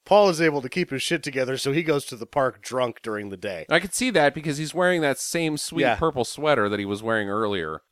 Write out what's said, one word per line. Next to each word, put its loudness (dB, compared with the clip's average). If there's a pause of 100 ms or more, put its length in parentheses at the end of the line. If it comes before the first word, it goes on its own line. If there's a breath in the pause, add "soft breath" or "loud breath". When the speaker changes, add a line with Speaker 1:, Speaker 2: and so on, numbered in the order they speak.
Speaker 1:
Paul 6
is 0
able 2
to -8
keep -2
his -4
shit -2
together, -2
so -2
he 0
goes 0
to -12
the -10
park 0
drunk -2
during -6
the -10
day. -8
Speaker 2:
I 4
could -4
see 0
that 4
because -6
he's -6
wearing 2
that 0
same -2
sweet -2
Speaker 1:
Yeah. 4
Speaker 2:
purple 0
sweater 2
that 0
he -4
was -4
wearing 0
earlier. -2